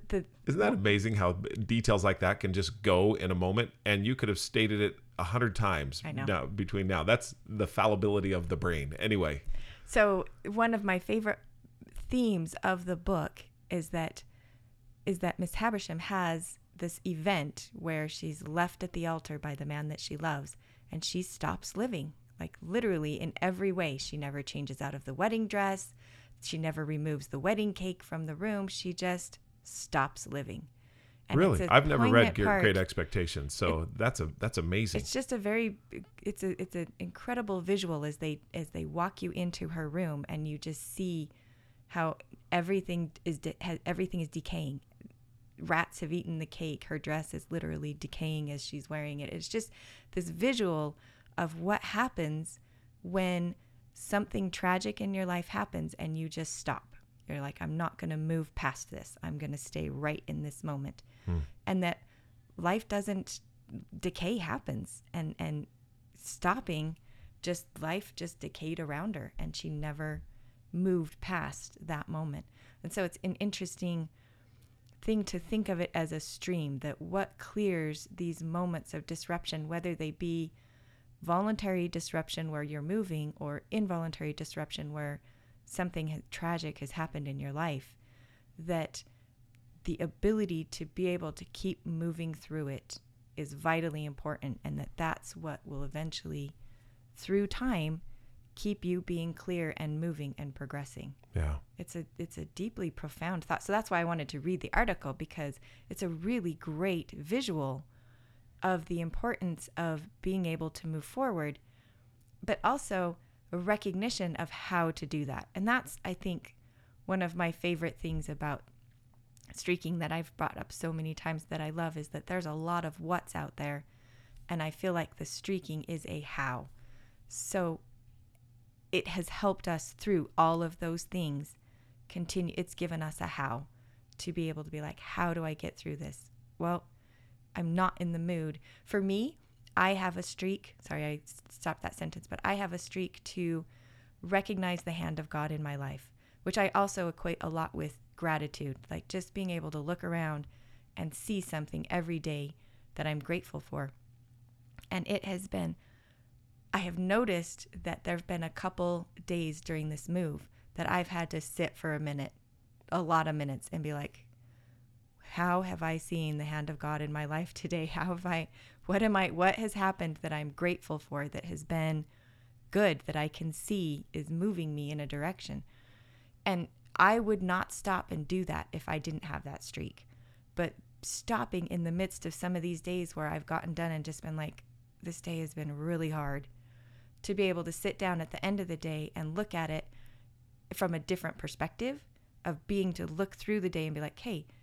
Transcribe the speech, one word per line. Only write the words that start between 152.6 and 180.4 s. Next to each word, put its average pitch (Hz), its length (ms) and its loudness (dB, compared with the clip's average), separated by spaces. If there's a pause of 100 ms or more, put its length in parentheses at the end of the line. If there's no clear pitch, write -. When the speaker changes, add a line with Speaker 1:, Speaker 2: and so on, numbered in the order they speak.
Speaker 1:
that 151 100 -4
I'm 151 140 0
grateful 170 400 -4
for. 143 320 -6 (1000)
And 180 160 -2
it 202 160 0
has 190 240 -6
been, 170 260 -2 (960)
I 190 60 0
have 175 200 -2
noticed 185 680 2 (160)
that 170 220 -4
there've 175 240 -2
been 170 160 -2
a 160 40 -4
couple 175 600 -2 (180)
days 160 340 -2
during 156 280 -2
this 151 200 -6
move 170 400 -2 (260)
that 170 140 -2
I've 175 200 2
had 170 220 -2
to 160 100 -2
sit - 360 -2
for 156 180 -2
a 147 60 -2
minute, 143 320 -2 (600)
a 185 100 2
lot 160 240 4
of 151 80 2
minutes, 143 380 -2
and 160 100 -2
be 151 100 -2
like, 147 320 -6 (1080)
"How 180 300 2
have 180 200 -4
I 160 140 0
seen 160 420 -2
the 147 60 -2
hand 151 260 -2
of 147 80 -6
God 151 240 -2
in 151 100 -2
my 151 120 -2
life 156 280 -2
today? 165 340 -2
How 160 180 -2
have 180 200 -2
I, 165 220 0 (400)
what 202 160 4
am 214 140 6
I, 185 140 4
what 180 260 6
has 220 180 -2
happened 190 480 0
that 156 100 -2
I'm 151 180 -2
grateful 170 500 0
for, 143 280 -4
that - 180 -6
has 156 180 -6
been 160 400 0 (640)
good, 185 360 6
that 151 100 -2
I 151 100 2
can 160 260 -4
see 165 600 -2
is 151 180 -4
moving 165 460 0
me 147 160 -2
in 151 80 -2
a 143 80 -4
direction?" 147 560 -4 (800)
And 180 220 2 (260)
I 214 260 8
would 196 220 2
not 180 300 0
stop - 400 -2
and 151 160 -4
do 185 160 2
that 156 260 -2
if 160 160 -8
I 156 120 0
didn't 156 260 -4
have 151 200 -6
that - 200 -10
streak. - 420 -10 (480)